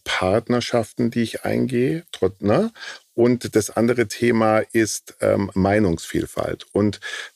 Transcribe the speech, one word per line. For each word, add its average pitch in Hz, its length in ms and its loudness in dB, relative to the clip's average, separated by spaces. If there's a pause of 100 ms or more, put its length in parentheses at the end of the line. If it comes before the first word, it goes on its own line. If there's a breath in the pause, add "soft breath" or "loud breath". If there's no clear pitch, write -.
Partnerschaften, 117 1080 0
die 117 100 -2
ich - 240 -6
eingehe, 123 640 0
trot-, - 300 -4
ne? 147 300 2 (420 loud breath)
Und 120 420 2
das 107 160 0
andere 120 360 0
Thema 110 540 2 (120)
ist, - 480 0
ähm, 101 320 2
Meinungsvielfalt. 95 1200 0
Und - 280 0 (360 loud breath)